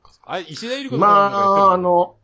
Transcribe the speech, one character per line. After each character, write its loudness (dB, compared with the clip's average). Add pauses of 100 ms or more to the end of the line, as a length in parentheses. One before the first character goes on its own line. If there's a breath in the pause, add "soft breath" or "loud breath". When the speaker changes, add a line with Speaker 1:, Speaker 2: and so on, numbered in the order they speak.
Speaker 1:
か、 -20
そ -20
っ -20
か。 -16
あ、 -6
石 -14
田 -8
ゆ -10
り -12
子 -6
と 0
か 4
な 4
ん -6
か -6
や -2
っ -
て 0
る 2
よ 2
ね。 2
Speaker 2:
ま 4
あ、 4
あ 0
の、 0